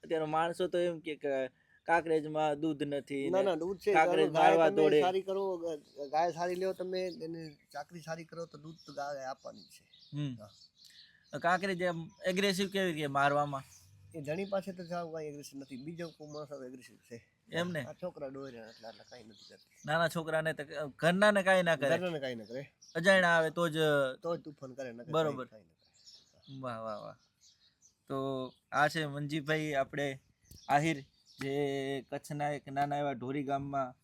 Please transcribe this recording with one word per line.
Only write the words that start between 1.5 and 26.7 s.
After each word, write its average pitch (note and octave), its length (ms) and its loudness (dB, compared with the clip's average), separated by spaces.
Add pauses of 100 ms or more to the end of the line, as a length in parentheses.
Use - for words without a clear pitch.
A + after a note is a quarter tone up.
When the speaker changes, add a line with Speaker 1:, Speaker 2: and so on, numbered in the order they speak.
Speaker 1:
કાંકરેજમાં D#3 760 2
દૂધ D3+ 220 0
નથી C#3+ 460 -2
Speaker 2:
ના, F#3 100 4
Speaker 1:
ને G3 60 4
Speaker 2:
ના, F3+ 100 4
દૂધ F3+ 220 -4
છે. G#3 160 2
Speaker 1:
કાંકરેજ D#3+ 380 6
Speaker 2:
ગાય D#3+ 180 8
Speaker 1:
મારવા E3 200 8
Speaker 2:
તમે D3+ 60 0
Speaker 1:
દોડે. D3+ 260 8
Speaker 2:
સારી F#3+ 200 4
કરો, F#3+ 360 -2
ગ-, D3 540 -8
ગાય E3 200 2
સારી F3 240 -4
લ્યો F#3+ 180 -2
તમે, F#3 260 -4
એને E3 560 -8 (160)
ચાકરી D3+ 280 -12
સારી D#3+ 240 -10
કરો E3 220 -12
તો D#3 120 -20
દૂધ D#3 180 -16 (100)
તો D3 80 -18
ગાય C#3+ 300 -8
આપવાની C3 380 -12
જ - 40 -20
છે. - 520 -18
Speaker 1:
હમ. C#3+ 180 -4
Speaker 2:
હા. G#2+ 140 -18 (920)
Speaker 1:
કાંકરેજ F3+ 420 0
એમ F3 180 -2 (260)
એગ્રેસિવ F#3+ 440 0
કેવી F#3 240 0
રીતે D3+ 140 -2
મારવામાં? C#3+ 560 2 (500)
Speaker 2:
એ E3 80 -10
ધણી D#3+ 240 -4
પાસે G3 260 -4
તો F3+ 140 -12
સાવ F3 260 -6
કાંઈ D#3 200 -8
એગ્રેસિવ C#3+ 280 -14
નથી, C3+ 240 -14
બીજો E3+ 260 -10
કોઈ D3+ 240 -18
માણસ D3 180 -10
આવો C3+ 120 -12
એગ્રેસિવ B2+ 340 -16
છે. - 200 -18 (340)
Speaker 1:
એમ E3+ 180 -2
ને? D#3 120 -4
Speaker 2:
આ D3 120 -10
છોકરા D#3 360 -10
ડોહર્યા C3 400 -12
એટલે, A2 180 -18
એટલે G#2+ 160 -18
કાંઈ A#2+ 260 -20
નથી - 200 -20
કરતી. - 360 -20
Speaker 1:
નાના D#3+ 240 2
છોકરાને D#3+ 440 -2
તો D3 100 -8 (320)
ઘરનાને G3 480 4
કાંઈ F#3 260 6
ના D#3+ 60 6
કરે? C#3 140 0
Speaker 2:
ઘરનાને E3+ 300 0
કાંઈ B2+ 160 -4
ના G#2+ 160 -12
કરે. C3 100 -6 (340)
Speaker 1:
અજાણ્યા F3 420 6
આવે D#3+ 140 4
તો F3 180 -2
જ D3+ 80 -4 (440)
Speaker 2:
તો E3 140 -4
જ D3+ 80 -8
તુફાન C#3 300 -16
કરે, B2+ 180 -8
નકર A#2+ 200 -12
Speaker 1:
બરોબર. D3 340 0
Speaker 2:
કાંઈ, A2 180 -20
કાંઈ E2 40 -20
ના - 720 -20
કરે. C3+ 220 -16
Speaker 1:
વાહ, A#2+ 240 -8